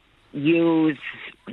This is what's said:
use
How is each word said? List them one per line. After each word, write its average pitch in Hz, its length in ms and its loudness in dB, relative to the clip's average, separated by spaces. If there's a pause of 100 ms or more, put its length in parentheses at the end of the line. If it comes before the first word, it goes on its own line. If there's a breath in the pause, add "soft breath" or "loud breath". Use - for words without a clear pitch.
(340)
use 160 640 2 (560)